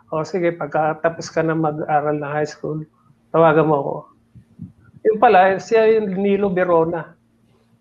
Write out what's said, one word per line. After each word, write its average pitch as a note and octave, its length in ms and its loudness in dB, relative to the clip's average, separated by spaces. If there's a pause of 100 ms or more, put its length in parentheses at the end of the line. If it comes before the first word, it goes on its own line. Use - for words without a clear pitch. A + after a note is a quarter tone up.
"Oh, D#3 140 -6
sige, E3+ 280 -4
pagkatapos E3 760 -4
ka D#3+ 160 -4
na D#3+ 100 -2
mag-aral D3+ 640 -2
ng C#3+ 140 -8
high D3+ 160 -4
school, D3+ 340 -10 (480)
tawagan D#3+ 380 4
mo D#3 100 2
ako." C#3+ 160 -6 (1080)
Yun - 160 0
pala, G3 400 6
siya A3 340 2
yung G#3+ 240 0
Nilo G3 340 0
Verona. E3+ 640 0 (680)